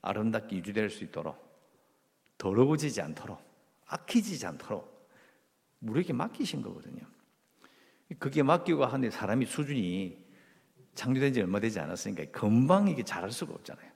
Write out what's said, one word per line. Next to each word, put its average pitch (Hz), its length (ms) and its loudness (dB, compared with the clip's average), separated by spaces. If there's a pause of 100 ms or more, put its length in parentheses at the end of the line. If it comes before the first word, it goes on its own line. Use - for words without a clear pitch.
아름답게 107 560 -2
유지될 101 320 -2
수 - 140 -10
있도록, 80 340 -8 (1000)
더러워지지 131 640 2
않도록, 78 380 -8 (480)
악해지지 190 580 -2
않도록 - 640 -8 (720)
우리에게 143 320 -2
맡기신 175 480 -4
거거든요. - 400 -12 (1160)
그게 143 260 2
맡기고 160 420 4
하는데, 127 240 0
사람이 110 360 0
수준이 98 800 -4 (680)
창조된 131 380 2
지 120 80 2
얼마 95 180 2
되지 104 200 0
않았으니까 82 520 -6
금방 135 560 6
이게 139 160 0
잘할 95 280 -4
수가 - 220 -8
없잖아요. - 420 -16